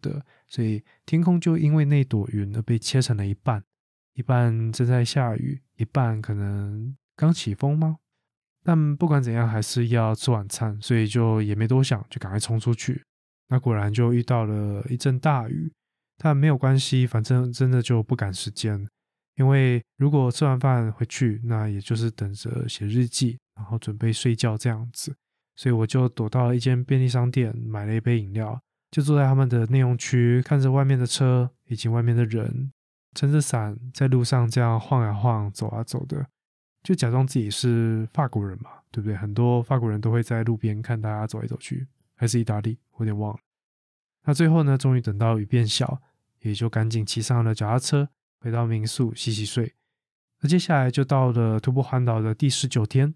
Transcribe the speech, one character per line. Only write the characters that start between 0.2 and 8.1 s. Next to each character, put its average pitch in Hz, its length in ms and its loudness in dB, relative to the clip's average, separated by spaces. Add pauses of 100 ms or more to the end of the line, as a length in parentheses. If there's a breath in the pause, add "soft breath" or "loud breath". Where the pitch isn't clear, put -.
所 - 160 -4
以 107 180 -2 (240 soft breath)
天 160 160 0
空 175 180 4
就 165 160 0
因 156 180 2
为 156 100 4
那 143 180 4
朵 113 300 -2
云 101 240 -4
而 113 60 -4
被 117 140 0
切 - 240 0
成 123 160 0
了 104 80 -2
一 98 80 -2
半， 104 300 -4 (520)
一 123 100 -8
半 113 480 2
正 123 120 0
在 120 200 2
下 117 320 0
雨， 131 260 -4 (140)
一 113 80 -4
半 113 360 0
可 110 140 -6
能 101 640 -6 (180)
刚 156 180 2
起 107 220 -4
风 143 240 0
吗？ 160 200 0 (640)